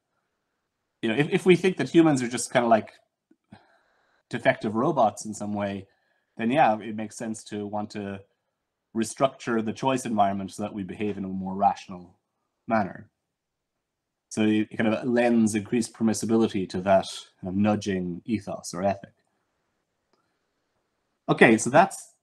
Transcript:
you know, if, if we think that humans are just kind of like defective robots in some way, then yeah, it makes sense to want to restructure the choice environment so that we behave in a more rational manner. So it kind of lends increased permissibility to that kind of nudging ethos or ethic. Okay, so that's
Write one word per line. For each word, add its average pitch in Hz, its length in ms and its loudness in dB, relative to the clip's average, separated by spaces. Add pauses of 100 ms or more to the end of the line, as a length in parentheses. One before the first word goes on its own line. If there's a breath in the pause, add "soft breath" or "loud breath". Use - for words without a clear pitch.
(1040)
you 117 60 -2
know, 110 80 -2
if, 151 140 2
if 196 160 0
we 180 100 8
think 185 220 0
that 135 100 -2
humans 156 340 4
are 117 60 -2
just 120 220 -6
kind 123 140 2
of 117 60 2
like 107 220 2 (1400 soft breath)
defective 120 460 -2
robots 123 500 0
in 107 80 -10
some 104 200 -8
way, 98 340 -6 (480)
then 117 160 -2
yeah, 123 260 2
it 107 160 -10
makes 107 220 -10
sense 113 280 -10
to 104 220 -10
want 104 240 -8
to 98 300 -10 (760)
restructure 113 680 -2
the 107 80 -6
choice 131 340 -2
environment 98 460 -2
so 107 100 -10
that 101 100 -6
we 101 120 -8
behave 98 340 -6
in 98 60 -6
a 95 40 -8
more 95 260 -6
rational 92 640 -4 (520)
manner. 104 420 -4 (1200)
So 110 120 0
it 107 340 0
kind 113 160 0
of - 120 -4
lends 120 500 2
increased 110 400 -2
permissibility 110 720 0
to 95 140 -6
that 95 240 4 (340)
kind 95 80 -10
of 90 80 -4
nudging 98 680 -2
ethos 98 500 -8
or 87 100 -6
ethic. - 300 -4 (2250)
Okay, 135 300 8
so 120 120 -4
that's - 520 2